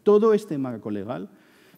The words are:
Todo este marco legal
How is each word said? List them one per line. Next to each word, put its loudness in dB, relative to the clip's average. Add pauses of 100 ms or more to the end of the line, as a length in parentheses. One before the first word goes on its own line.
Todo 4
este -2
marco -6
legal -8 (500)